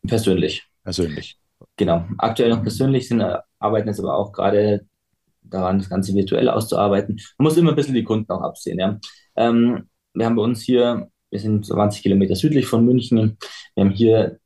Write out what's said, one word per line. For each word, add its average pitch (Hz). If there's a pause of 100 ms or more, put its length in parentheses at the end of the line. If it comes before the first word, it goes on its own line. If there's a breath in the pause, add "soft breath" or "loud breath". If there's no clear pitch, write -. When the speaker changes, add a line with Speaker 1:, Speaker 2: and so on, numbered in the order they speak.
Speaker 1:
Persönlich. 95 (200)
Speaker 2:
Persönlich. 85 (400)
Speaker 1:
Genau. 87 (120)
Aktuell 117
noch 110
persönlich, 131
sind, 117
äh, 90 (220)
arbeiten 110
jetzt 101
aber 95
auch 101
gerade 101 (580)
daran, 92
das 95
Ganze 95
virtuell -
auszuarbeiten. 101 (180 loud breath)
Man 135
muss 156
immer 170
ein 151
bisschen 139
die 117
Kunden 110
auch 92
absehen, -
ja. 104 (360 loud breath)
Ähm, 117 (280)
wir 113
haben 117
bei 110
uns 113
hier, 120 (220)
wir 101
sind 104
zwanzig 104
Kilometer 98
südlich 131
von 117
München. 113 (380 loud breath)
Wir 98
haben 98
hier 110